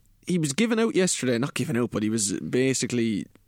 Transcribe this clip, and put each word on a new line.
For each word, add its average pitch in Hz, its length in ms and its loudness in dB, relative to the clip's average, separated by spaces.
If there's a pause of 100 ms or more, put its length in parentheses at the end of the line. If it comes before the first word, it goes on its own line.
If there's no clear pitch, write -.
(260)
he 180 120 2
was 151 140 0
given 220 260 2
out 226 160 2
yesterday, 127 440 2
not 131 160 -2
given 120 220 -2
out, 120 140 0
but 104 120 -2
he 107 80 0
was 107 240 0
basically 117 920 0 (220)